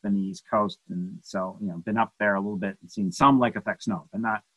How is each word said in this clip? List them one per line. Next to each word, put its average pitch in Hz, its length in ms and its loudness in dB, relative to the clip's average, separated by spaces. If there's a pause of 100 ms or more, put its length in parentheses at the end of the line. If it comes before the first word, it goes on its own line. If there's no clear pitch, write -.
in 101 100 2
the 98 80 2
East 95 300 -6
Coast, - 260 0 (140)
and 90 320 -6
so, 92 360 -6
you 104 100 -6
know, 85 80 -8
been 104 200 -2
up 113 220 0
there 104 160 2
a 95 40 0
little 104 180 -4
bit 98 240 -4
and 85 100 -20
seen 95 200 -2
some 139 280 6
lake 120 160 2
effect 104 280 -6
snow, 90 280 -4
but 104 100 -6
not, 110 220 -2 (140)